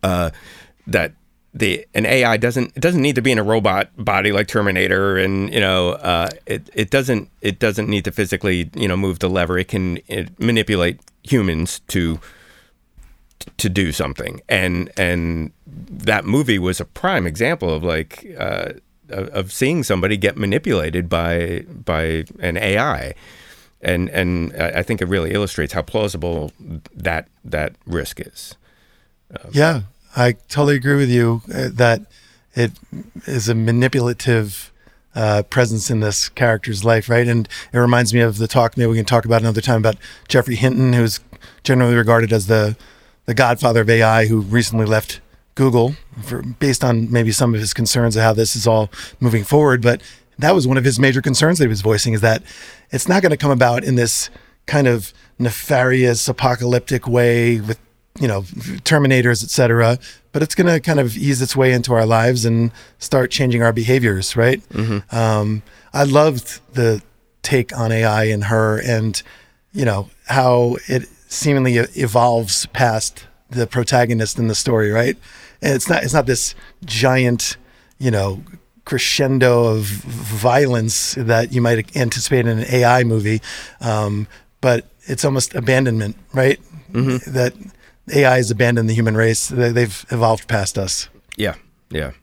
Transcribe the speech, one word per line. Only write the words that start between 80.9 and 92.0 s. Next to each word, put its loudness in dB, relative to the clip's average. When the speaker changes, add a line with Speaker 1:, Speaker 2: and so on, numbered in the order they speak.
Speaker 2:
that 0
you 0
might 0
anticipate 0
in 0
an -4
A 2
I 4
movie, 0
um, -4
but 2
it's -4
almost -2
abandonment, 0
right? 2
Speaker 1:
Mm-hmm. -2
Speaker 2:
That -2
A 4
Is 0
abandon 2
the 0
human 2
race. 0
They, 0
they've -2
evolved 0
past -2
us. -6
Speaker 1:
Yeah, -4
yeah. -6